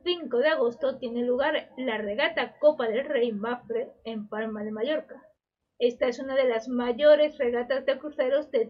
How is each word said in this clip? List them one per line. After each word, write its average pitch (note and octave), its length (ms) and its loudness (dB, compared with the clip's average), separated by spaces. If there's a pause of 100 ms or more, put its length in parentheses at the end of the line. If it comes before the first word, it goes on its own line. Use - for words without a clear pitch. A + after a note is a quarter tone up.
cinco D#4+ 340 -2
de C#4+ 100 4
agosto C4 500 0
tiene A#3+ 260 -4
lugar C4+ 520 0
la B3 220 -4
regata A#3+ 640 -2
Copa B3 280 4
del A#3 160 -2
Rey B3 280 0
Mafre A3+ 560 -6 (160)
en A3 240 -10
Palma G#3+ 340 -8
de G#3+ 80 -8
Mallorca. A#3 500 -4 (600)
Esta B3 260 0
es A#3+ 140 -4
una C4 160 -4
de C4 120 4
las A3+ 200 -2
mayores D4 720 4
regatas A#3+ 460 -2
de C4+ 140 0
cruceros D4 540 -2
de A#3 180 2